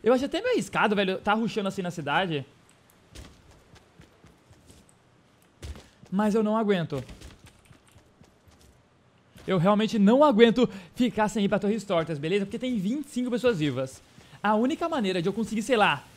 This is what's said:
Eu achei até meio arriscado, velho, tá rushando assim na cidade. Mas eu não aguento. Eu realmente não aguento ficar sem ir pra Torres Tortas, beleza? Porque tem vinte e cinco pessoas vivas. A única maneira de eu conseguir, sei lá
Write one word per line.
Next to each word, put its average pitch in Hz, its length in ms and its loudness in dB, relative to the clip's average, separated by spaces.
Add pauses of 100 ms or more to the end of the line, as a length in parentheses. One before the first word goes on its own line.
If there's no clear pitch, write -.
Eu 233 100 4
achei 262 120 0
até 339 140 -4
meio 494 140 -2
arriscado, 208 400 0
velho, 190 240 -2
tá 208 160 0
rushando 220 320 -2
assim 196 160 -6
na 180 80 -6
cidade. 151 560 -4 (3500)
Mas 208 280 0
eu 220 80 2
não 214 120 0
aguento. 180 460 0 (2500)
Eu 185 120 0
realmente 208 400 2
não 226 240 6
aguento 233 460 6 (260)
ficar 220 340 0
sem 202 160 -2
ir 196 40 0
pra 202 100 2
Torres 208 240 -2
Tortas, 165 360 -2
beleza? 190 280 -2
Porque 220 120 -10
tem 254 200 -4
vinte 233 280 -4
e - 40 -20
cinco 247 200 -6
pessoas 240 280 0
vivas. 135 420 -4 (400)
A 214 140 0
única 277 340 0
maneira 196 320 -2
de 165 80 -2
eu 190 40 -2
conseguir, 220 300 -4
sei 247 140 0
lá 165 280 2 (120)